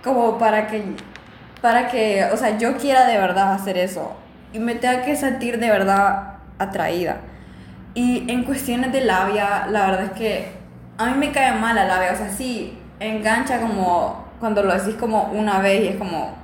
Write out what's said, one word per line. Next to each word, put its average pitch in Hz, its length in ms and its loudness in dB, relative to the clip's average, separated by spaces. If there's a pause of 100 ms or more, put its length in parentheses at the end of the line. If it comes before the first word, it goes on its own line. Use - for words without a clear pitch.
como 233 340 2
para 214 300 2
que, 214 160 -4 (760)
para 240 260 4
que, 214 440 2
o 226 60 0
sea, 220 200 0
yo 240 200 0
quiera 262 280 6
de 233 120 4
verdad 190 360 2
hacer 196 240 -2
eso 180 380 -4 (380)
y 220 60 -8
me 226 160 -2
tenga 254 280 0
que 285 120 0
sentir 240 440 -2
de 233 100 0
verdad 196 680 2 (240)
atraída. 170 580 -2 (800)
Y 247 360 0
en 247 120 0
cuestiones 254 480 -2
de 262 100 0
labia, 202 680 2
la 202 180 2
verdad 190 160 0
es 202 80 -6
que 214 400 -4 (480)
a 226 80 0
mí 262 100 0
me 285 140 0
cae 262 220 4
mal 226 220 0
la 190 100 4
labia, 185 280 0
o - 20 -2
sea, 208 140 -6
sí, 240 480 -6 (220)
engancha 220 600 0
como 185 680 0 (120)
cuando 208 220 2
lo 190 120 4
decís 196 260 0
como 220 340 0
una 208 260 0
vez 196 240 4
y 190 40 2
es 190 80 -2
como 170 480 -6